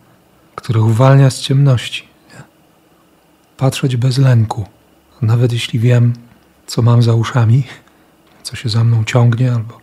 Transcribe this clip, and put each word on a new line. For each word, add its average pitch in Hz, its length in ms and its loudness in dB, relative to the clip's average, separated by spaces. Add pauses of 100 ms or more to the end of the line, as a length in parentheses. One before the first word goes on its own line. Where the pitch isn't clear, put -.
(540)
które - 260 -4
uwalnia 131 500 4
z - 100 -8
ciemności, 139 680 -2 (260)
nie? - 80 -20 (1120)
Patrzeć 131 400 -4
bez 123 220 -2
lęku, 117 480 0 (560)
nawet 117 300 0
jeśli - 260 -6
wiem, 120 340 2 (540)
co - 160 -4
mam 120 200 2
za 117 120 0
uszami, 117 500 0 (760)
co - 140 -16
się - 120 -10
za 113 160 -2
mną 117 200 0
ciągnie 120 480 0
albo, 113 300 -8